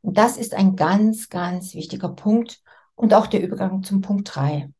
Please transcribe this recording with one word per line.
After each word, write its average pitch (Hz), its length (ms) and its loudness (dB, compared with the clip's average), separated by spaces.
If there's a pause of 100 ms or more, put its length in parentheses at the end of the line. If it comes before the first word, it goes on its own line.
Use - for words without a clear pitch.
Und 208 140 -4
das 226 200 4
ist - 180 -8
ein 190 220 4
ganz, 208 520 2
ganz 180 460 -8
wichtiger 175 360 -8
Punkt 226 500 -2 (340)
und 220 200 4
auch 214 120 6
der - 160 -2
Übergang 190 400 -4
zum 196 200 0
Punkt 202 320 -4
drei. 139 460 -2